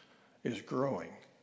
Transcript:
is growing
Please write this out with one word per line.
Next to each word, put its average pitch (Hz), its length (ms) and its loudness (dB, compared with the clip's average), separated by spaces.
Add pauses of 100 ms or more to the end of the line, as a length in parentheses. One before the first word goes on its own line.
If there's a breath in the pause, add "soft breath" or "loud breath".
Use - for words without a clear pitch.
(440 soft breath)
is 113 160 0
growing 127 500 0 (320)